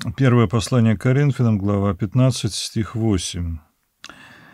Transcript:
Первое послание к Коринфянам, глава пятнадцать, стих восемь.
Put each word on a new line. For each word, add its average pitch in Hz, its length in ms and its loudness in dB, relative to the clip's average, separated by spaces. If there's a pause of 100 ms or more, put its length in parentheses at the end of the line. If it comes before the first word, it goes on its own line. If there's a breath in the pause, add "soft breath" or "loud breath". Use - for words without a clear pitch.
(160)
Первое 120 320 4
послание 113 480 2
к - 60 -10
Коринфянам, 127 560 2
глава 101 360 0
пятнадцать, 117 600 0
стих - 420 -6
восемь. 90 600 -2 (960 loud breath)